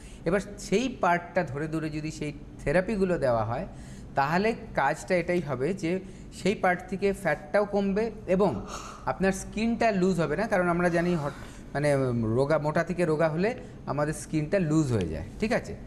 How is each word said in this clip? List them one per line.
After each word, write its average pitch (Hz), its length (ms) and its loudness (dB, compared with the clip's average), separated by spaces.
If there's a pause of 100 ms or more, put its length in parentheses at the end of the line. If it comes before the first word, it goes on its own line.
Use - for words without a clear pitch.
(240)
এবার 190 160 2 (180)
সেই 233 300 0 (120)
পার্টটা 175 420 2
ধরে 147 260 -4
ধরে 156 220 -4
যদি 151 200 -6
সেই 147 220 -6 (320)
থেরাপিগুলো 180 540 2
দেওয়া 120 260 4
হয়, 131 220 -4 (480)
তাহলে 175 400 2 (200)
কাজটা 151 400 2
এটাই 175 260 2
হবে 143 340 -2
যে 185 260 -2 (420)
সেই 196 120 2
part 180 260 2 (100)
থেকে 196 220 0
ফ্যাটটাও 190 520 0
কমবে 202 460 0 (160)
এবং 175 400 2 (400)
আপনার 180 260 2
স্কিনটা 226 580 0
lose 185 300 4
হবে 151 160 0
না, 214 100 0
কারণ 185 220 2
আমরা 175 200 2
জানি 175 260 2
হট-, - 600 -6
মানে, 143 200 2 (280)
রোগা, 135 360 4
মোটা 151 260 0
থেকে 175 200 0
রোগা 160 240 4
হলে 185 260 0 (320)
আমাদের 147 280 0
স্কিনটা 156 440 0
lose 151 340 2
হয়ে 95 160 2
যায়, 78 160 -6 (160)
ঠিক 220 120 0
আছে? 104 220 -2 (120)